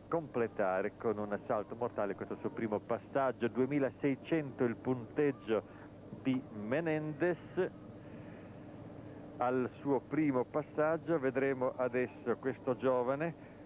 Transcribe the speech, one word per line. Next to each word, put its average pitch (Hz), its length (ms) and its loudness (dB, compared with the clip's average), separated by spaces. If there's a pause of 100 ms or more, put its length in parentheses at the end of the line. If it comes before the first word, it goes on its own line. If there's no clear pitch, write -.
completare 107 880 2
con 110 200 2
un 104 280 0
salto 110 300 0
mortale 110 400 0
questo 101 200 -6
suo 107 140 -4
primo 107 300 0
passaggio. 117 680 0
Duemilaseicento 131 1160 0
il 117 120 4
punteggio 123 1080 0 (400)
di 131 180 2 (280)
Menendez 156 1000 0 (1700)
al 127 320 2 (100)
suo 139 200 2
primo 143 440 2
passaggio. 151 760 2
Vedremo 131 560 2
adesso 127 640 0
questo 131 400 0
giovane, 131 760 2 (140)